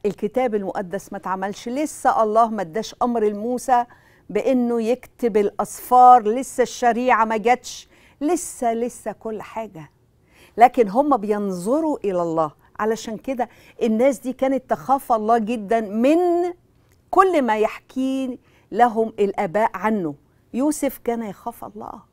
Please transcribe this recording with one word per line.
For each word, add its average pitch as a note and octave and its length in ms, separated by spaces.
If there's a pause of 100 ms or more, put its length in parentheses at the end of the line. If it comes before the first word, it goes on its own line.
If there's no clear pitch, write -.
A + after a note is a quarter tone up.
الكتاب G#3+ 480
المقدس F#3 580
ما G3 60
اتعملش، F#3+ 500
لسه C4 540
الله A3 280
ما G#3+ 120
اداش F3+ 400
أمر A#3+ 220
لموسى A#3+ 600 (460)
بأنه A#3+ 520
يكتب A#3 540
الأسفار، B3 840
لسه A#3+ 400
الشريعة A#3 640
ما A3 120
جاتش، A#3 520 (320)
لسه، C#4 540
لسه A3+ 380
كل A3 300
حاجة، G3 480 (680)
لكن A#3+ 320
هم C4+ 280
بينظروا G#3 840
إلى F#3 240
الله. D#3+ 300 (260)
علشان A3 400
كده B3 300 (340)
الناس A#3 360
دي B3+ 140
كانت C4 380
تخاف C4 420
الله A3+ 260
جدًا A3 420
من A3+ 380 (920)
كل F4+ 320
ما A3 160
يحكي C4 800 (340)
لهم A3+ 360
الآباء G#3 640
عنه. F#3+ 400 (400)
يوسف C#4 440
كان A#3 240
يخاف A3 420
الله G#3 380 (100)